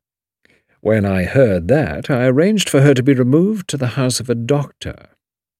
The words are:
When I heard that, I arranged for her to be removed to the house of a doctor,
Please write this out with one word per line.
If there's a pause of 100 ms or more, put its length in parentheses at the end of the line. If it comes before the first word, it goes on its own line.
(800)
When
I
heard
that,
I
arranged
for
her
to
be
removed
to
the
house
of
a
doctor, (500)